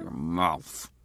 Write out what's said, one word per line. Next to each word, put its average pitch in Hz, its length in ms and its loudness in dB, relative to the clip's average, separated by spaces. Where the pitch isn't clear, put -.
your - 100 -8
mouth. 80 800 0